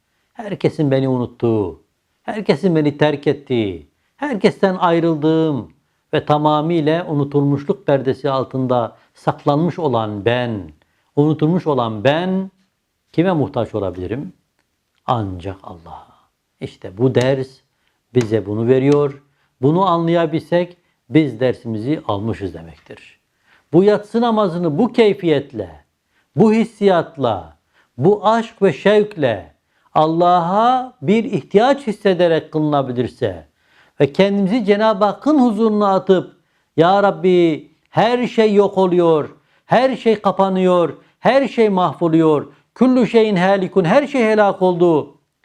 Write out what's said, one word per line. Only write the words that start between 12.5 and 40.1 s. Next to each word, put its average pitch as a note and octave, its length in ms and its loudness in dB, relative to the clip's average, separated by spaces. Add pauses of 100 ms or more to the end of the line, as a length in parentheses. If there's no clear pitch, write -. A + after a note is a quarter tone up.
kime F#3 200 0
muhtaç A#2 440 -4
olabilirim? G2 580 -8 (720)
Ancak F#2+ 580 -4
Allah'a. - 520 -20 (440)
İşte - 380 -16
bu B2 180 2
ders C3 320 0 (680)
bize A2 300 0
bunu G#2+ 220 -4
veriyor. C#3 560 0 (380)
Bunu E3 240 2
anlayabilsek E3+ 920 -2 (320)
biz B2 300 0
dersimizi A#2+ 680 -4
almışız G2 460 -4
demektir. - 680 -20 (540)
Bu F3+ 100 6
yatsı G#3 380 0
namazını F3 560 0
bu A3+ 160 0
keyfiyetle, D#3 920 -2 (500)
bu G#3+ 180 4
hissiyatla, D3 1040 -2 (400)
bu G3 300 2
aşk A3+ 340 -2
ve F#3+ 120 2
şevkle D#3+ 840 0 (380)
Allah'a F3+ 1080 0
bir G3+ 220 0
ihtiyaç G#3+ 640 0
hissederek E3+ 640 0
kılınabilirse B2+ 960 -4 (520)
ve C#3+ 140 2
kendimizi G3+ 520 0
Cenab-ı G#3 400 2
Hakk'ın C4+ 340 0
huzuruna G#3 540 0
atıp, F#3 420 0 (420)
"Ya F#3+ 260 4
Rabbi, F3 680 0 (180)
her A#3+ 380 0
şey G#3+ 260 0
yok G3 240 2
oluyor, E3+ 520 2 (360)
her A#3+ 300 2
şey A3 260 0